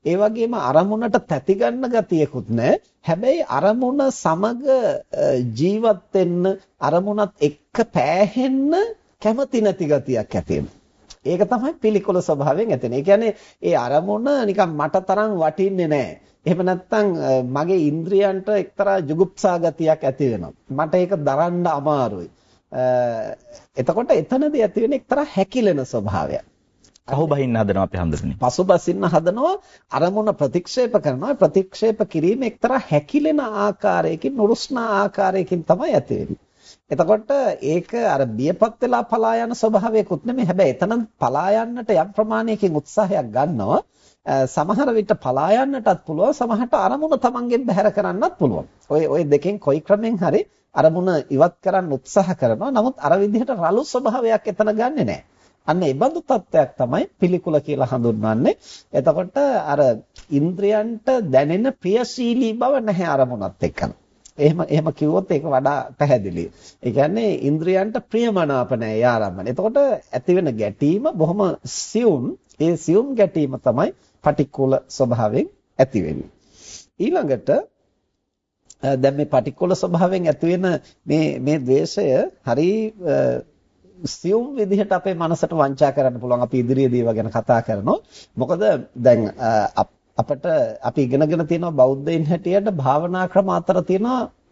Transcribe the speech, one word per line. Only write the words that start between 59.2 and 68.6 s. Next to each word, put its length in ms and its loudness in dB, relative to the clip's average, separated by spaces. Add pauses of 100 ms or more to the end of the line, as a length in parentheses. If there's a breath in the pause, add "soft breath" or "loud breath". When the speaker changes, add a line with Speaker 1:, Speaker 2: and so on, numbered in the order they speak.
Speaker 1:
අර 140 0 (500)
ඉන්ද්‍රයන්ට 760 0 (240)
දැනෙන 420 2
ප්‍රියශීලී 800 -2
බව 280 0
නැහැ 260 -2
අරමුණත් 560 -2
එක්කම. 280 -4 (480)
එහෙම, 300 2
එහෙම 240 0
කිව්වොත් 380 -2
ඒක 120 0
වඩා 360 0 (200)
පැහැදිලි. 460 0 (380 loud breath)
ඒ 100 -2
කියන්නේ 380 0 (120)
ඉන්ද්‍රයන්ට 540 0 (140)
ප්‍රියමනාප 600 0